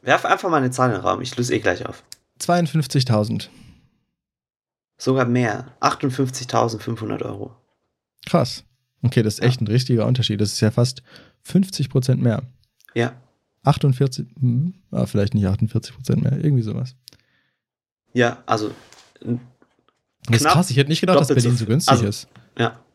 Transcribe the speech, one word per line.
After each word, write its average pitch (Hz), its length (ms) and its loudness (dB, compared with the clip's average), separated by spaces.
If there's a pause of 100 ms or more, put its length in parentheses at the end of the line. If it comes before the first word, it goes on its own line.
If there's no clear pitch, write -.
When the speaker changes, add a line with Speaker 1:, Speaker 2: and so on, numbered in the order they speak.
Speaker 1:
Werf 139 240 2
einfach 196 240 0
mal 160 80 2
eine 127 140 0
Zahl 127 180 0
in 107 60 -2
den 92 60 -6
Raum, 95 200 -2
ich - 160 -10
löse 123 160 -2
eh 110 60 0
gleich 92 260 -2
auf. - 180 -14 (360)
Speaker 2:
Zweiundfünfzigtausend. 127 1120 0 (1500)
Speaker 1:
Sogar 131 280 0
mehr. 120 540 -2
Achtundfünfzigtausendfünfhundert 117 1400 -2
Euro. 107 340 -10 (680)
Speaker 2:
Krass. - 380 -2 (400)
Okay, 123 180 2
das 107 140 0
ist - 80 -8
echt 127 180 2
Speaker 1:
Ja. 110 40 -2
Speaker 2:
ein 101 60 -4
richtiger 120 360 0
Unterschied. 113 340 0
Das 104 120 -2
ist - 80 -2
ja 107 100 4
fast 123 320 0 (400)
fünfzig 185 460 0
Prozent 131 340 0
mehr. 117 180 0 (540)
Speaker 1:
Ja. 120 180 -2 (500)
Speaker 2:
Achtundvierzig, 135 640 0 (120)
hm, 135 360 0 (160)
ah, - 140 -2
vielleicht 101 280 -2
nicht 104 120 2
achtundvierzig 107 480 -2
Prozent - 300 -2
mehr, 123 80 2 (100)
irgendwie 139 220 2
sowas. 117 320 -6 (1200)
Speaker 1:
Ja, 120 320 0
also 107 260 -2 (500)
n-, 120 200 -4 (840)
Speaker 2:
Das 117 120 2
ist 123 60 4
Speaker 1:
knapp 160 100 6
Speaker 2:
krass, 180 160 4
ich 123 80 0
hätte 139 120 2
nicht 160 120 0
gedacht, 180 180 4
dass 151 80 2
Speaker 1:
doppelt 131 160 4
Speaker 2:
Berlin 120 80 2
Speaker 1:
so 123 80 2
Speaker 2:
so 113 60 -2
Speaker 1:
viel. 104 80 0
Speaker 2:
günstig 147 180 2
Speaker 1:
Also, 123 160 4
Speaker 2:
ist. - 200 -6 (300)
Speaker 1:
ja. 117 220 -2 (160)